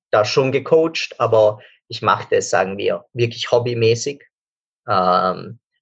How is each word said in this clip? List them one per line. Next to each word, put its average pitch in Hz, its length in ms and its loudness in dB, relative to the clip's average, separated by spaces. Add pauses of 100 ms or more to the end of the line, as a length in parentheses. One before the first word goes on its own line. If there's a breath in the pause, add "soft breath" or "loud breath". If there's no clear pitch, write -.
(120)
da 107 140 4
schon 131 260 0
gecoacht, 160 680 0
aber 110 400 2 (280 loud breath)
ich - 140 -14
machte 101 340 0
es, 95 140 0
sagen 95 280 0
wir, 98 360 -4
wirklich 117 380 -4
hobbymäßig, 120 720 0 (680)
ähm, 92 720 0 (220)